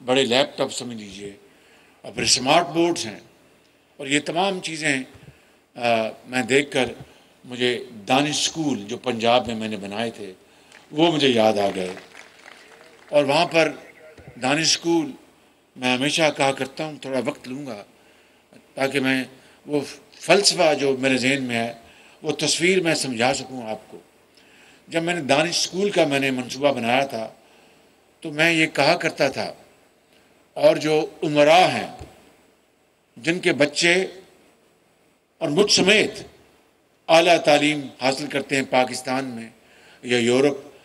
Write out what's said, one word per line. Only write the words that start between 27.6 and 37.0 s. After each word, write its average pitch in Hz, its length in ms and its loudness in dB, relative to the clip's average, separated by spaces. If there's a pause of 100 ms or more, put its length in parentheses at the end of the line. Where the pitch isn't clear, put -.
तो 160 80 -10
मैं 160 200 2
ये 160 160 2
कहा 151 280 2
करता 156 340 -2
था, 95 360 -8 (920)
और 151 200 6
जो 156 460 0
उमरा 151 440 6
हैं, 113 300 -4 (1200)
जिनके 170 320 0
बच्चे 175 720 0 (1160)
और - 80 -2
मुझ 196 220 4
समेत 185 580 2 (800)